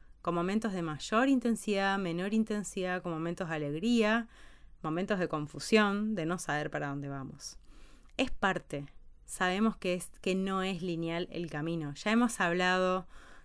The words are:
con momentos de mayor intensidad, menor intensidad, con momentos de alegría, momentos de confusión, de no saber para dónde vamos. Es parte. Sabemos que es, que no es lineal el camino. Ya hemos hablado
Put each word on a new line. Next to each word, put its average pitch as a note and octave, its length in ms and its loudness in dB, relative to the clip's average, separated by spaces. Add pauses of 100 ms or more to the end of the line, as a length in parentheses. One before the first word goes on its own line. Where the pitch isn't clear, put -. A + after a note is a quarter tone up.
(220)
con E3+ 140 0
momentos G3 380 2
de F3 100 -2
mayor G#3+ 460 2
intensidad, G#3 680 2
menor F#3 380 0
intensidad, F#3+ 680 0
con F3 100 -4
momentos E3 380 -2
de D#3+ 60 -2
alegría, G#3+ 720 2 (560)
momentos F3+ 340 0
de F3 100 0
confusión, G3+ 840 2
de E3 140 0
no F3 100 0
saber D3+ 320 -2
para D3 200 -4
dónde C#3 200 -6
vamos. C#3 480 -10 (600)
Es C4 120 0
parte. F3 560 -2 (400)
Sabemos F#3+ 520 2
que F3+ 160 0
es, F3+ 160 -6 (120)
que F#3+ 120 2
no F#3+ 300 0
es F#3 180 -2
lineal E3+ 480 -2
el E3+ 220 -6
camino. D#3 420 -2
Ya - 180 -2
hemos A#3 280 4
hablado F#3 680 2 (400)